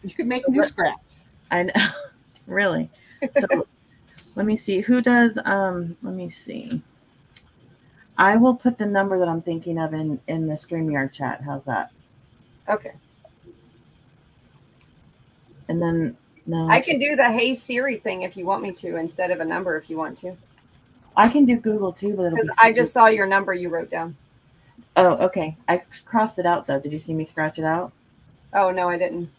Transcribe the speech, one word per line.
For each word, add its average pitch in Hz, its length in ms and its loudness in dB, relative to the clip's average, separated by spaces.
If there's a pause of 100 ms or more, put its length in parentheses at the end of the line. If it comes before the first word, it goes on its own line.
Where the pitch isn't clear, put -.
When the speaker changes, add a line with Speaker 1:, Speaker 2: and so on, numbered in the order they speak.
Speaker 1:
You 196 120 -10
can 247 140 -4
make 254 160 -4
Speaker 2:
So 277 80 2
Speaker 1:
new 262 80 4
Speaker 2:
what 294 80 2
Speaker 1:
scraps. - 560 -6 (260)
Speaker 2:
I 175 140 0
know. 185 100 -4
<laughs> - 720 -4
Really? 185 440 -2 (440)
So - 320 2 (300)
Speaker 3:
<laughs> - 400 -20
Speaker 2:
let 202 100 -2
me 214 120 2
see. 196 220 -2
Who 247 200 2
does, 233 460 4
um, 180 560 -2
let 185 120 -8
me 180 160 -8
see. - 520 -10 (1400)
I 196 180 6
will 247 180 6
put 247 240 -2
the 208 80 -4
number 196 320 0
that 175 100 2
I'm 165 140 -4
thinking 165 360 -4
of 160 160 -4
in, 156 340 -4
in 160 180 -2
the 151 80 -2
StreamYard 151 580 -4
chat. 127 300 -6
How's 143 240 -10
that? 113 240 -4 (760)
Speaker 3:
Okay. 208 240 -4 (2750)
Speaker 2:
And 170 140 -4
then, 165 340 -2 (300)
no, 165 220 -2
Speaker 3:
I 214 80 8
Speaker 2:
actually 285 220 2
Speaker 3:
can - 20 -2 (100)
do 294 60 0
the 247 140 4
Hey 240 240 0
Siri 247 440 -4
thing 185 240 -6
if 180 140 -10
you 180 100 -8
want 190 160 -2
me 196 100 -8
to, 170 240 -10
instead 165 340 -4
of 170 100 -4
a 160 40 -4
number 170 320 -4
if 156 140 -10
you 160 80 -8
want 143 200 -8
to. 180 160 -12 (840)
Speaker 2:
I 220 120 6
can 277 180 6
do 240 100 4
Google 214 360 -2
too, 202 220 -4
but 185 120 -2
it'll 165 100 0
be 156 100 2
Speaker 3:
'Cause - 160 -6
I 226 100 8
just 233 200 0
Speaker 2:
stupid. 233 120 6
Speaker 3:
saw - 20 10
your 214 200 4
number 196 280 2
you 175 160 -6
wrote 165 200 -4
down. 170 260 -8 (800)
Speaker 2:
Oh, 180 180 6 (120)
okay. 160 300 -4 (120)
I 180 140 0 (220)
crossed 220 340 0
it 175 80 -2
out 170 200 0
though. 139 140 -2
Did 147 120 -8
you 156 60 -8
see 160 160 -8
me 156 100 -4
scratch 156 340 -6
it 160 60 -4
out? 165 280 -2 (640)
Speaker 3:
Oh, 196 160 4
no, 180 180 -2
I 175 100 -2
didn't. 175 400 -4